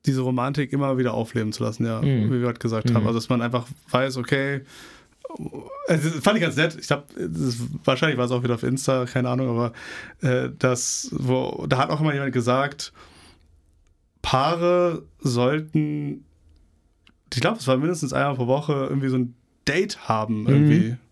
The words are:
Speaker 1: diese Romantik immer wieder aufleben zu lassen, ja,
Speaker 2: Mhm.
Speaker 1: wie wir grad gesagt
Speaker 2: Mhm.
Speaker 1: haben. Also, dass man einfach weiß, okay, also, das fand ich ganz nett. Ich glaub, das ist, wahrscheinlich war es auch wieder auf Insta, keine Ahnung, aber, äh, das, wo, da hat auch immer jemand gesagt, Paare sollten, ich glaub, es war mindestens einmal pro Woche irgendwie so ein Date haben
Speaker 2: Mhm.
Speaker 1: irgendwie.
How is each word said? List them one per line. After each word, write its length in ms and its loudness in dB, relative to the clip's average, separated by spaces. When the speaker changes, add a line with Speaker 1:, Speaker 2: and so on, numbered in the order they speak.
Speaker 1:
diese 180 2
Romantik 500 0
immer 260 0
wieder 160 0
aufleben 380 -2
zu 100 -6
lassen, 240 -2
ja, 160 -4
Speaker 2:
Mhm. 240 2
Speaker 1:
wie 60 2
wir 80 0
grad 200 -2
gesagt 300 -2
Speaker 2:
Mhm. 60 4
Speaker 1:
haben. 100 4
Also, 120 0
dass 100 -6
man 120 2
einfach 260 -2
weiß, 260 0
okay, 460 -2
also, 240 2
das 100 -6
fand 180 4
ich 40 2
ganz 140 -2
nett. 240 2
Ich 80 -12
glaub, 180 0
das 240 -6
ist, 200 0
wahrscheinlich 340 2
war 60 2
es 80 0
auch 100 0
wieder 140 0
auf 80 -6
Insta, 420 0
keine 220 -2
Ahnung, 220 0
aber, 220 0
äh, 380 0
das, 540 0
wo, 560 -2
da 100 2
hat 120 2
auch 100 0
immer 120 2
jemand 200 -2
gesagt, 600 0
Paare 840 2
sollten, 1040 -2
ich 80 -2
glaub, 180 2
es 80 -6
war 100 4
mindestens 360 -2
einmal 240 0
pro 100 -2
Woche 260 0
irgendwie 200 0
so 80 0
ein 180 -2
Date 420 0
haben 340 0
Speaker 2:
Mhm. 60 0
Speaker 1:
irgendwie. 480 6